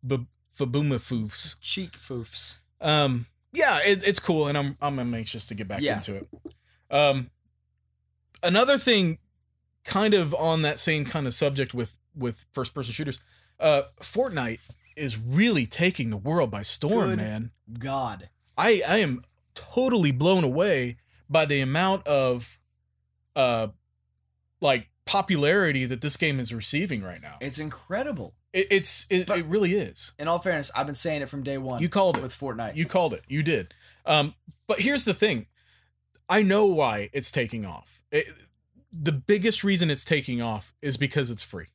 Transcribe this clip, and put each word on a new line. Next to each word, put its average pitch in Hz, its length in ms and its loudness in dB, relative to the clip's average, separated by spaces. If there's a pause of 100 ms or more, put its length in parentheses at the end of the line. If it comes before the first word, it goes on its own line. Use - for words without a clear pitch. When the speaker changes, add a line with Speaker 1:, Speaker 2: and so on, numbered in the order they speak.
Speaker 1:
B-, 127 200 -2 (320)
Fabuma 139 380 0
foofs. 110 680 -6
Speaker 2:
Cheek - 320 -6
foofs. - 640 -10 (220)
Speaker 1:
Um, 139 460 2 (260)
yeah, 262 280 4
it, 196 240 2
it's 202 140 2
cool, 156 300 0
and 143 80 0
I'm, 143 240 -2
I'm, 143 180 -2
I'm 120 140 -2
anxious 113 340 -6
to 113 80 -10
get 98 140 -8
back 98 120 -4
Speaker 2:
Yeah. 117 140 0
Speaker 1:
into 104 200 -8
it. 98 120 -12 (640)
Um, 139 380 2 (1120)
another 233 340 6
thing, 196 420 2 (680)
kind 208 280 2
of 170 220 2
on 160 280 2
that 147 160 -2
same 151 260 0
kind 143 220 -4
of 117 60 -4
subject 139 400 0
with, 120 240 -6 (160)
with 123 380 -6
first-person 123 400 -6
shooters, 139 280 -6 (380)
uh, 147 260 4 (180)
Fortnite 156 580 -2 (380)
is 131 200 -4
really 143 480 2
taking 165 440 -2
the 104 80 -4
world 135 340 0
by 101 100 -8
storm, 190 500 0
Speaker 2:
Good 110 80 0
Speaker 1:
man. 107 320 -6 (260)
Speaker 2:
God. 123 520 -6 (280)
Speaker 1:
I, 196 280 4
I 175 120 2
am 143 260 0 (320)
totally 240 560 2
blown 170 320 4
away 135 540 0 (320)
by 156 160 4
the 143 160 2
amount 185 440 2
of, 131 540 0 (760)
uh, 120 320 2 (920)
like, 131 300 2 (160)
popularity 165 800 2
that 123 160 -4
this 147 160 -2
game 147 220 0
is 120 140 -6
receiving 139 480 -4
right 87 200 -12
now. 73 180 -16
Speaker 2:
It's 139 200 -8
incredible. 180 760 -8 (160)
Speaker 1:
It, 196 200 0
it's, - 400 2
it, 185 160 2
Speaker 2:
But 190 120 0
Speaker 1:
it 170 60 -4
really 180 300 2
is. - 420 -6
Speaker 2:
in 147 100 -6
all 170 120 0
fairness, 175 360 -2
I've 156 120 0
been 147 80 -8
saying 151 260 -2
it 131 80 -6
from 139 140 -8
day 139 160 -4
one 127 220 -4
Speaker 1:
You 170 80 0
called 190 280 2
it. - 60 -4
Speaker 2:
with 127 100 -8
Fortnite. 117 420 -6
Speaker 1:
You 160 120 0
called 165 260 2
it. - 140 -10
You 147 160 -2
did. 139 300 -2 (340)
Um, 151 260 2 (340)
but 214 120 0
here's 277 260 2
the 196 80 2
thing. 156 320 0 (840)
I 202 140 6
know 202 240 6
why 123 480 2
it's 135 180 -2
taking 117 340 -2
off. - 360 -14 (100)
It, 147 160 0 (640)
the 160 200 -2
biggest 208 520 2
reason 180 280 2
it's 139 120 -4
taking 131 380 0
off 110 400 -6
is 139 160 -4
because 135 320 -2
it's 113 140 -8
free. 87 320 -12